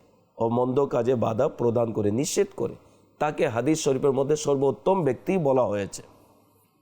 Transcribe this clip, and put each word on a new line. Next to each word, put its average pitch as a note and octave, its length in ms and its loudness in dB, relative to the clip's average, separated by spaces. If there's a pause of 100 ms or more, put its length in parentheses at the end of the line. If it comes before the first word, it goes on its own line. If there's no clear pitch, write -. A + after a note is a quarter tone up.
(380)
ও A#2 120 0
মন্দ B2+ 360 2
কাজে B2+ 300 0
বাধা A2+ 340 0
প্রদান A#2 420 0
করে, G#2 200 0
নিষেধ - 440 0
করে, - 200 -6 (440)
তাকে D3+ 280 0
হাদিস C3 360 0
শরীফের C3+ 280 2
মধ্যে C3+ 240 0
সর্বোত্তম C#3+ 680 0
ব্যক্তি D3 340 -2
বলা C3+ 260 2
হয়েছে। G2+ 400 -4 (800)